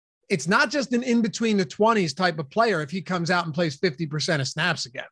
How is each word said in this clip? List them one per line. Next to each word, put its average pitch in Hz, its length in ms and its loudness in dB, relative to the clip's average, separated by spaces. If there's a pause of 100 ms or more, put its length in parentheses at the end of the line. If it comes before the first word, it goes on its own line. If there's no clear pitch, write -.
(280)
it's 170 180 -2
not 240 240 4
just 285 220 -2
an 240 100 2
in-between-the-twenties 220 1120 2
type 175 240 0
of 147 100 -8
player 208 320 2
if 147 120 -8
he 185 100 -4
comes 170 300 -2
out 175 140 0
and 160 60 -4
plays 156 220 -2
fifty 175 320 -2
percent 151 340 -2
of 131 60 -2
snaps 160 400 -2
again. 127 260 -12